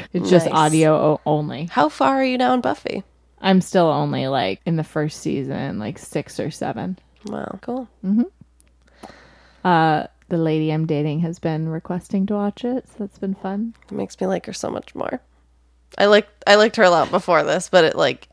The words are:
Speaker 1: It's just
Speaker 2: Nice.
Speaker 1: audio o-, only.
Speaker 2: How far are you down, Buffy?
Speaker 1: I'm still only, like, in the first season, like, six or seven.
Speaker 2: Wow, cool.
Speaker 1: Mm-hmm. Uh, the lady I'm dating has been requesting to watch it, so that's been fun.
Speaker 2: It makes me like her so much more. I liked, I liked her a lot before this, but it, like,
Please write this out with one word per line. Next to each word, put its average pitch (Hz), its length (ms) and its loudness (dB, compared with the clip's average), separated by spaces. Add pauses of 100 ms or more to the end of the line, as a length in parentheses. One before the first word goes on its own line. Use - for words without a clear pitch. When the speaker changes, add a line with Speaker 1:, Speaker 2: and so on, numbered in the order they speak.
(120)
Speaker 1:
It's 185 160 -4
just 175 180 6
Speaker 2:
Nice. - 100 -2
Speaker 1:
audio 156 400 4
o-, 151 280 2
only. 151 460 -2
Speaker 2:
How 294 180 2
far 269 280 0
are 269 80 0
you 254 140 0
down, 254 220 2
Buffy? - 440 -4 (360)
Speaker 1:
I'm 185 200 4
still 175 260 2
only, 143 400 0
like, 123 400 -2
in 170 80 -2
the 160 80 -2
first 151 380 -4
season, 139 580 -6
like, 104 180 -8
six - 440 -10
or - 100 -6
seven. - 480 -8 (280)
Speaker 2:
Wow, - 340 -12
cool. 240 280 -10 (160)
Speaker 1:
Mm-hmm. 208 180 2 (1400)
Uh, 160 420 4 (220)
the 175 100 -2
lady 156 340 0
I'm 160 140 -2
dating 151 340 -2
has 170 180 -4
been 160 300 -4
requesting 175 580 -4
to 208 80 -2
watch 202 300 -4
it, 247 240 -6
so - 100 -20
that's 202 200 -12
been 196 180 -6
fun. 208 380 -6 (180)
Speaker 2:
It - 20 -10
makes 196 260 -8
me 185 60 -2
like 185 200 -4
her - 60 -12
so - 180 -8
much - 260 -10
more. - 240 -8 (800)
I 202 80 4
liked, 208 240 4 (160)
I 202 80 8
liked 214 220 4
her 220 80 4
a 185 40 8
lot 160 220 2
before 175 320 2
this, 156 260 -2
but 175 160 6
it, 156 100 2
like, 131 380 -2